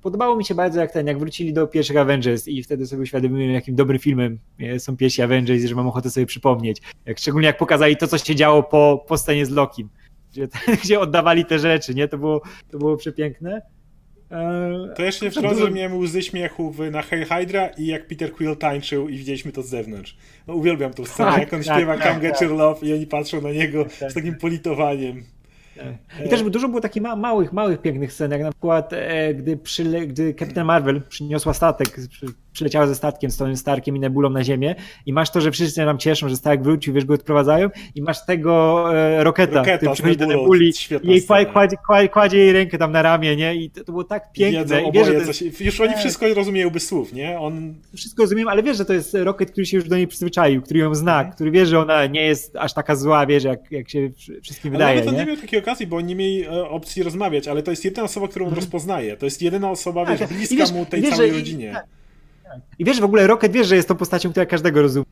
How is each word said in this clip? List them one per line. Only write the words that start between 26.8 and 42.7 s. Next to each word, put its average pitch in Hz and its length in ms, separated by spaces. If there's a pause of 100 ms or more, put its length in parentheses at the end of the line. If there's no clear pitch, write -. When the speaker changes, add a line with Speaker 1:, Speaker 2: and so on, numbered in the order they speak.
Speaker 1:
takich 220 220
ma-, 226 140
małych, 208 360
małych, 190 300
pięknych 139 300
scen, 147 180
jak 147 120
na 156 100
przykład, 165 400
e, 160 420
gdy 135 220
przyle-, 165 500
gdy 147 280
Captain 160 320
Marvel 143 420
przyniosła 147 460
statek, 156 340 (200)
przy-, - 180 (260)
przyleciała 151 340
ze 139 80
statkiem, 143 360
z - 60
Tonym 135 200
Starkiem 139 400
i 135 40
Nebulą 135 300
na 131 140
Ziemię 139 300 (320)
i 139 60
masz 156 180
to, 175 100
że 156 100
wszyscy 156 300
się 156 60
tam 147 120
cieszą, 151 300
że 131 80
statek 139 260
wrócił, 147 320
wiesz, 135 100
go 143 100
odprowadzają 151 540 (260)
i 143 80
masz 156 240
tego, 165 580 (120)
e, 156 280
Roketa, 160 340
Speaker 2:
Roketa 170 180
Speaker 1:
który 151 160
Speaker 2:
z - 20
Speaker 1:
przychodzi 165 220
do 156 100
Speaker 2:
Nebulą, 147 160
Speaker 1:
Nebuli 170 300
Speaker 2:
świetna - 360
Speaker 1:
i 185 40
jej 185 80
Speaker 2:
scena. 202 240
Speaker 1:
kła-, 202 80
kładzie, 196 240 (120)
kła-, 202 200
kładzie 202 300
jej 190 140
rękę 185 260